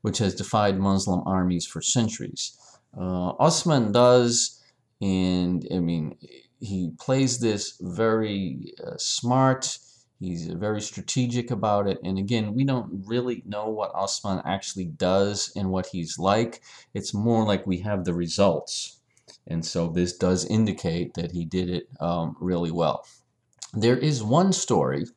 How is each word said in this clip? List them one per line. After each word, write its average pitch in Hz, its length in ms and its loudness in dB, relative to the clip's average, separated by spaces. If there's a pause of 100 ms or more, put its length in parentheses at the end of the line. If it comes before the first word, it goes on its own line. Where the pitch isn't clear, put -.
which 104 180 -2
has 98 140 2
defied 101 460 2
Muslim 95 480 2
armies 90 380 0
for - 160 -10
centuries. - 760 -4 (400)
Uh, 92 420 -2
Osman 143 520 2
does, 120 680 6 (420)
and, 90 720 2
I 92 80 0
mean, 82 380 -2 (420)
he 92 400 -4
plays 131 400 0
this 110 420 -2
very, 101 920 0 (100)
uh, - 140 -10
smart. 127 800 2 (420)
He's 87 260 -6
very 104 360 -4
strategic 120 680 -4
about 104 380 2
it. 95 160 -2
And 95 160 -2
again, 107 340 -2
we 131 100 0
don't 101 440 -2
really 123 380 -2
know 104 240 -6
what 107 260 -4
Osman 95 500 -2
actually 95 400 -6
does 98 680 0
and 95 160 -2
what 92 160 -2
he's 85 320 -8
like. 110 420 2 (320)
It's - 200 -6
more 113 300 2
like 101 220 2
we 92 140 -2
have 95 260 -2
the 90 80 -2
results. 87 840 0 (480)
And 82 180 -4
so 85 220 -2
this 87 280 0
does 90 300 2
indicate 87 680 0
that 85 160 -6
he 87 140 -4
did 90 240 -2
it, 90 200 -4 (100)
um, 82 400 -2
really 87 320 0
well. 82 360 0 (680)
There 117 240 4
is 143 240 0
one 165 320 4
story 71 520 0 (120)